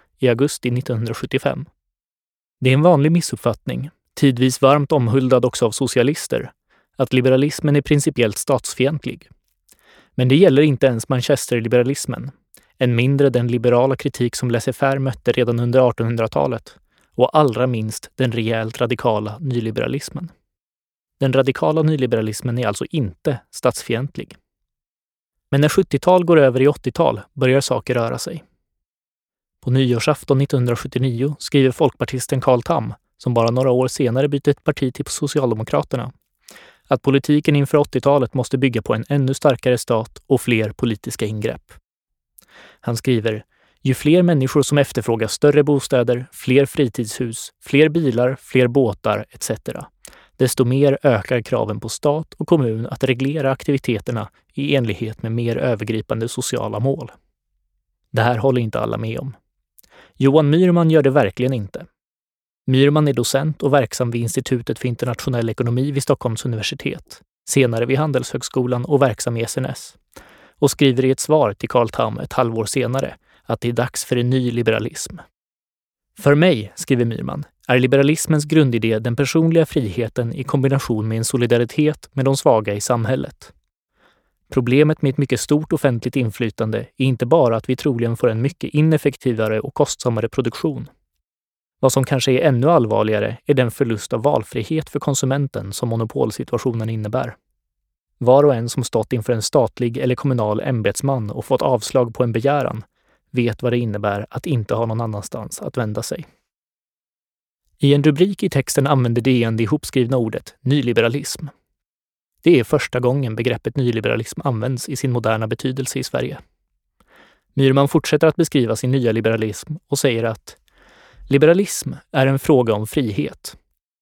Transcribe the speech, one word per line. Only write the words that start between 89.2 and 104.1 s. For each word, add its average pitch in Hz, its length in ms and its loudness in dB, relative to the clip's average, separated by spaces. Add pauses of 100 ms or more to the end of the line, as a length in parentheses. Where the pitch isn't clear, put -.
och - 140 -8
kostsammare 113 560 0
produktion. 123 600 -6 (920)
Vad 131 120 4
som 135 120 2
kanske 131 280 0
är 131 160 2
ännu 131 220 2
allvarligare 107 760 0
är 147 80 2
den 127 180 0
förlust 113 420 -4
av 113 100 -4
valfrihet 139 640 -4
för 147 100 -6
konsumenten 135 760 -4
som - 160 -4
monopolsituationen 113 1000 -4
innebär. 113 460 -6 (840)
Var 131 260 4
och 143 120 4
en 117 140 -4
som 120 140 -4
stått 110 300 -4
inför 120 200 -2
en 113 80 -4
statlig 120 560 -2
eller 127 180 0
kommunal 110 440 -2
ämbetsman 117 720 -2
och - 140 -8
fått - 160 0
avslag 123 520 0
på - 100 0
en 120 80 -2
begäran 120 520 -2 (500)
vet 117 300 -2
vad 120 100 0
det 123 40 0
innebär 104 520 -2